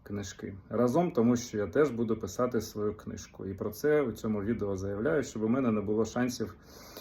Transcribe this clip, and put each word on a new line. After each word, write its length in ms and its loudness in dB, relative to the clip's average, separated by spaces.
книжки. 520 -8
Разом, 440 4
тому 240 6
що 220 -4
я 80 0
теж 240 4
буду 260 0
писати 440 -2
свою 340 -4
книжку. 520 -12
І 80 -6
про 160 -4
це 320 2
у 100 0
цьому 300 -2
відео 340 0
заявляю, 460 0
щоб 200 -6
у 60 2
мене 220 4
не 100 2
було 240 2
шансів, 500 -2